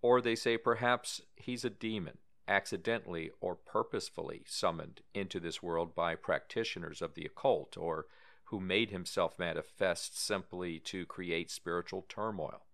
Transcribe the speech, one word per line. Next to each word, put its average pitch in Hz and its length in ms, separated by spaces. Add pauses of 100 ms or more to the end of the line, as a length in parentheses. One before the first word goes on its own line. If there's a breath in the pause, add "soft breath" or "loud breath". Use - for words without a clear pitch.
Or 123 180
they 117 140
say 117 200
perhaps 120 640 (140)
he's 123 300
a 120 60
demon, 104 480 (280)
accidentally 95 840 (100)
or 92 140
purposefully - 920
summoned 82 560 (140)
into 98 240
this 85 240
world 85 320
by 85 180
practitioners 85 880
of 80 140
the - 100
occult, 87 500
or 82 300 (380 loud breath)
who 107 160
made 98 320
himself 90 480
manifest 85 840
simply 90 580
to 90 260
create 85 420
spiritual 87 580
turmoil. 104 680